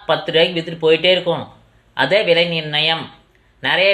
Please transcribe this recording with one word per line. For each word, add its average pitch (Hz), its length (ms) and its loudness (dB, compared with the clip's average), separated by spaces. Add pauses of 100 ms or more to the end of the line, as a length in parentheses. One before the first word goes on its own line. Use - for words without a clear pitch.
பத்து 185 280 -4
ரூபாய்க்கு 175 240 2
வித்துட்டு 165 280 -8
போயிட்டே 160 280 4
இருக்கணும். 170 380 -4 (460)
அதே 156 260 2
விலை 170 240 2
நிர்ணயம். 156 580 -4 (580)
நிறைய 175 300 2